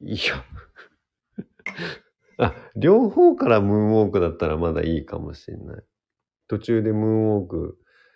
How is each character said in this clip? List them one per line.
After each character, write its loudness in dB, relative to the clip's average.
い -8
や。 -6
<laughs> -
あ、 -2
両 4
方 6
か 0
ら 4
ム 2
ー 4
ン 4
ウ 4
ォ -2
ー -6
ク 0
だ 2
っ -10
た -2
ら -2
ま -2
だ -2
い -2
い -8
か -10
も -12
し -18
ん -14
な -16
い。 -20
途 -4
中 0
で 0
ム 0
ー 0
ン 2
ウ -2
ォ -10
ー -12
ク -8